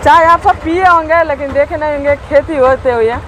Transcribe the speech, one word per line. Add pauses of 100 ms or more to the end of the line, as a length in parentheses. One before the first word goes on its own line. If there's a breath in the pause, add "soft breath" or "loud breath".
चाय
आप
सब
पिए
होंगे
लेकिन
देखे
नहीं
होंगे
खेती
होते
हुए। (120)